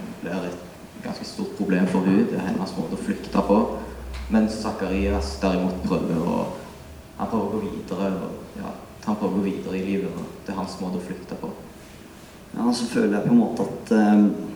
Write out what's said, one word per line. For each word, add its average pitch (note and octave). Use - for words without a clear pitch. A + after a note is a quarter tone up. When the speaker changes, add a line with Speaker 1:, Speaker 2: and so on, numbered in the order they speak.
Speaker 1:
blir F2+
et -
ganske G#2
stort -
problem F#2
for F#2
hun. F#2+
Det -
er F#2
hennes F#3
måte -
å -
flykte -
på. G#2
Mens G#2+
Zacharias G2
derimot F#2
prøver -
å, F2+
han -
prøver G#2+
å G#2
gå G#2+
videre, F#2
og, -
ja, -
han G#2+
prøver F#2+
å G2+
gå G2
videre F2+
i F#2
livet, F#2+
og -
det G2
er F#2+
hans F#2
måte F#2
å -
flykte -
på. -
Speaker 2:
Ja, -
og A#2+
så A#2
føler G#2
jeg G2+
på -
en A#2+
måte -
at, -
eh, G#2